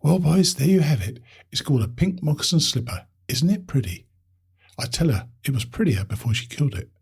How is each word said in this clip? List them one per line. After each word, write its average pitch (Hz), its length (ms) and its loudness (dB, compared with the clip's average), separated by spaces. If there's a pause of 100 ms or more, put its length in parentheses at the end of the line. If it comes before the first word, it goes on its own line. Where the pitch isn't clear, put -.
Well, 170 200 2
boys, 175 340 2
there 135 140 0
you 190 120 6
have 143 220 2
it. - 180 -8 (300)
It's - 100 -6
called 131 220 2
a 98 60 0
pink 180 340 -2
moccasin 151 380 0
slipper. 120 460 -4 (200)
Isn't 147 240 0
it - 160 0
pretty? 92 400 -4 (720)
I 123 80 -6
tell 165 220 -2
her 107 200 0 (160)
it 147 60 -2
was 131 140 0
prettier 110 400 0
before 101 300 -4
she - 120 -6
killed - 300 -2
it. - 120 -8 (140)